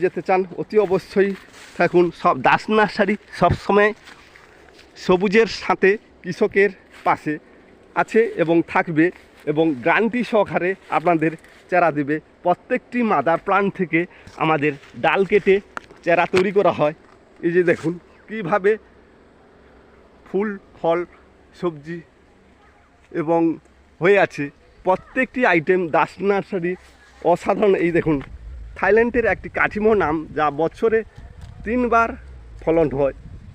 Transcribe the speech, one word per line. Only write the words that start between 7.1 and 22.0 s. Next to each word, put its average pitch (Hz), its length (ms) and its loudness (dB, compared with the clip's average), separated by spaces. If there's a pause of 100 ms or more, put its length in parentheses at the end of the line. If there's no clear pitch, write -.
আছে 220 260 2 (220)
এবং 170 140 2 (160)
থাকবে 165 320 2 (460)
এবং 156 140 0 (200)
গ্যারান্টি 202 360 2 (100)
সহকারে 202 380 0 (280)
আপনাদের 160 340 0 (380)
চারা 175 280 2
দিবে। 147 180 -2 (300)
প্রত্যেকটি 240 540 -2 (120)
মাদার 165 340 0
প্ল্যান্ট 196 240 0 (100)
থেকে 160 200 -2 (440)
আমাদের 151 300 0 (300)
ডাল 151 180 2 (100)
কেটে 196 240 4 (500)
চারা 170 280 2
তৈরি 190 240 0
করা 180 220 2
হয়। 151 160 0 (440)
এই 170 160 -2
যে 180 60 4 (100)
দেখুন 160 220 -4 (340)
কিভাবে 202 440 -2 (1600)
ফুল, 208 220 -2 (280)
ফল, 170 220 0 (600)
সবজি 165 400 -8 (1120)